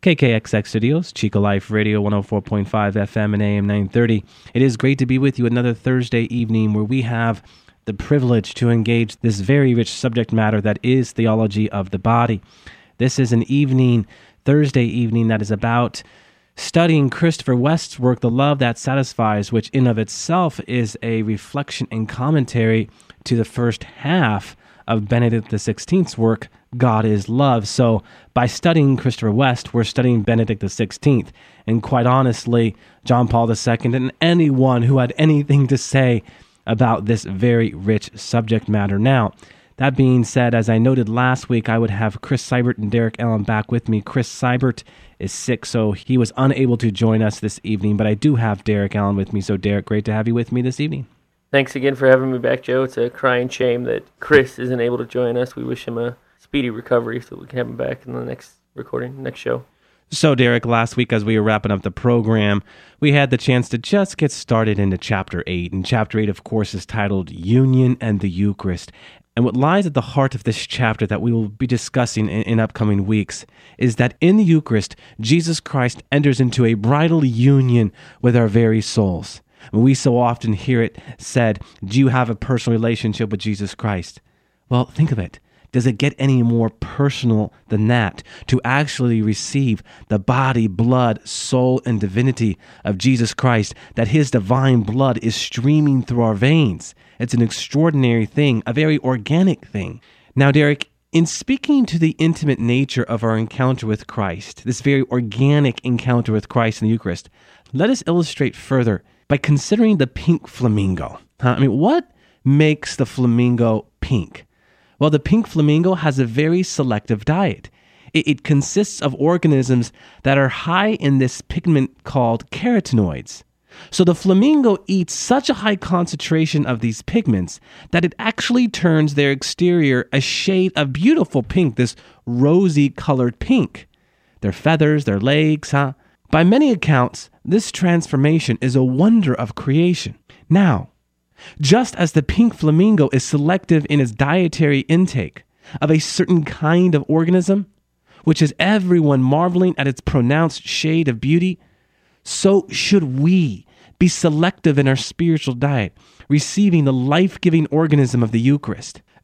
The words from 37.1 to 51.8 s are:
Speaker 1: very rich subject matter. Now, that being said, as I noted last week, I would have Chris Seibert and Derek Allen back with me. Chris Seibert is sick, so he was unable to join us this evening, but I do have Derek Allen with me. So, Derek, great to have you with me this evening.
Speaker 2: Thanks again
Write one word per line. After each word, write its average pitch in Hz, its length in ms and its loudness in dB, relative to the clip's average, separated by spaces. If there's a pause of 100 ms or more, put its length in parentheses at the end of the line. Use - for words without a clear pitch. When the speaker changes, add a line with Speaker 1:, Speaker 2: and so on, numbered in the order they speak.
Speaker 1:
very 113 500 0
rich 98 400 -2
subject 110 520 -2
matter. 101 320 0
Now, 120 340 2 (440)
that 135 180 0
being 127 300 4
said, 120 300 0
as 113 160 0
I 113 80 2
noted 120 320 2
last 127 400 -2
week, 113 180 0
I 113 80 0
would 113 140 0
have 104 320 -4
Chris - 200 -4
Seibert 123 360 -2
and 104 120 -4
Derek 113 300 -2
Allen 113 220 -2
back 107 280 -2
with 113 200 -2
me. 107 100 0
Chris - 300 -4
Seibert 123 540 -2 (340)
is 98 140 -8
sick, - 340 -6
so 110 260 0
he 127 240 -2
was 117 220 0
unable 131 400 2
to 113 120 0
join 110 300 0
us 107 200 -2
this 107 220 -8
evening, 104 360 -2
but 95 80 0
I 104 80 2
do 143 220 0
have 110 280 -2
Derek 101 320 -2
Allen 101 200 0
with 98 180 -4
me. 98 80 -2
So, 98 160 -4
Derek, 101 260 -2
great 104 220 -4
to 107 80 -2
have 110 120 -2
you 117 80 -2
with 117 160 -4
me 123 120 -2
this 127 180 -4
evening. 147 260 -6 (440)
Speaker 2:
Thanks 139 240 0
again 135 200 0